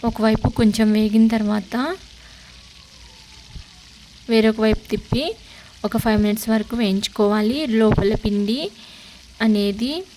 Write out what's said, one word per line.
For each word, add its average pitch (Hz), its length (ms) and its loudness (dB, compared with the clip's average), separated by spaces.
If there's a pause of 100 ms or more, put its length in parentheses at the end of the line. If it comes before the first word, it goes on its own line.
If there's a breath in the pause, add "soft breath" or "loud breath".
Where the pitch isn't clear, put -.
ఒకవైపు 220 500 0
కొంచెం 220 380 2
వేగిన 214 380 4
తర్వాత 208 420 -2 (2500 loud breath)
వేరొక 220 360 2
వైపు 220 240 0
తిప్పి 233 340 -4 (600 loud breath)
ఒక 220 180 -4
ఫైవ్ 214 200 2
మినిట్స్ 208 300 -2
వరకు 220 280 -2
వేయించుకోవాలి. 208 800 0 (220)
లోపల 214 320 4 (100)
పిండి 208 360 -2 (840 loud breath)
అనేది 208 460 0 (240)